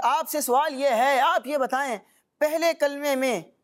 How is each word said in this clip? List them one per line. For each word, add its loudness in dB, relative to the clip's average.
آپ 0
سے -4
سوال 0
یہ 2
ہے، 2
آپ 2
یہ -2
بتائیں، -2
پہلے 0
کلمے -2
میں -2